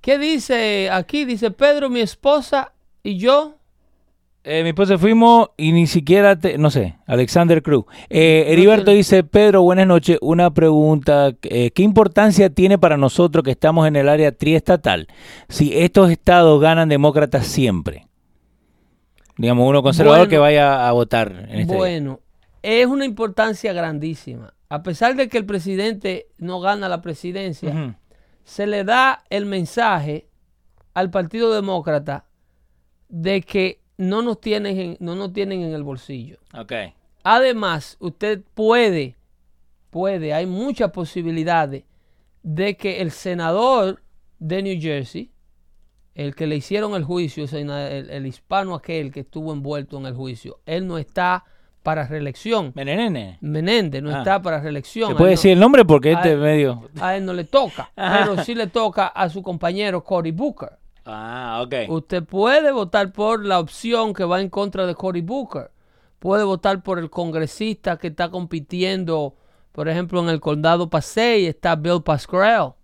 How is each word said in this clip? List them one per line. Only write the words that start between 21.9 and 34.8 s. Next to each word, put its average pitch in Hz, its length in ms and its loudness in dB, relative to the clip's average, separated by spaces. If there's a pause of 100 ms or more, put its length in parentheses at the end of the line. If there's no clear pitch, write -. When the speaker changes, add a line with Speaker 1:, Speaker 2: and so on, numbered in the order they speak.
Speaker 1:
es 233 240 2
una 277 200 -2
importancia 214 680 -4
grandísima. 151 800 -8 (160)
A 151 120 -8
pesar 226 340 -2
de 262 120 -2
que 240 100 -4
el 202 80 -6
presidente 196 840 -6 (100)
no 180 220 -10
gana 196 300 -2
la 170 100 -6
presidencia, 175 680 -10
Speaker 2:
Ujú. 143 240 -8 (500)
Speaker 1:
se - 220 -8
le 208 180 -4
da 254 460 0
el 202 160 -4
mensaje 185 840 -4 (680)
al 185 160 -2
Partido 208 440 -2
Demócrata 160 720 -6 (840)
de 185 320 -4
que 185 400 -4 (160)
no 190 260 -4
nos 233 200 -6
tienen 208 360 -4
en, 175 220 -10